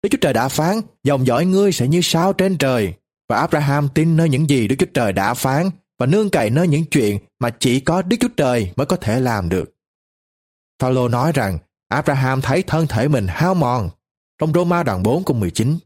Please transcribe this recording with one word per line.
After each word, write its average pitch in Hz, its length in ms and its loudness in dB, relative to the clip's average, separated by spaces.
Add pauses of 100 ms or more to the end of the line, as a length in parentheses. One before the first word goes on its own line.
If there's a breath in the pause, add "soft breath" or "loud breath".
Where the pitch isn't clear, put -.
Đức 202 100 -2
Chúa - 80 0
Trời 143 120 2
đã 123 160 0
phán, 180 320 0 (240)
"Dòng 135 220 2
dõi 156 200 2
ngươi 190 260 2
sẽ - 160 -2
như 170 140 2
sao 180 300 0
trên 190 260 0
trời." 120 360 0 (340)
Và 113 80 0
Abraham 143 520 0
tin 160 280 2
nơi 165 120 2
những 143 200 0
gì 123 200 2
Đức 135 100 0
Chúa 180 160 2
Trời 113 180 0
đã 98 220 0
phán 143 360 0 (280)
và 123 80 0
nương 196 240 2
cậy 117 200 0
nơi 170 180 2
những 151 160 0
chuyện 104 340 0 (200)
mà 120 200 -2
chỉ 131 220 0
có 175 220 0
Đức 185 180 0
Chúa 240 160 0
Trời 123 400 0
mới 139 100 -2
có 185 100 0
thể 117 240 -2
làm 107 280 -2
được. 90 260 -4 (1080)
Phaolô 127 260 0
nói 123 240 0
rằng 98 260 -2 (300)
Abraham 135 520 0
thấy 135 220 -2
thân 160 240 0
thể 120 220 -2
mình 117 200 0
hao 175 260 0
mòn 120 360 0 (480)
trong 156 140 -2
Roma 175 300 2
đoạn 98 200 -2
bốn 139 220 0
câu 135 120 0
mười 95 140 -2
chín. 139 360 -2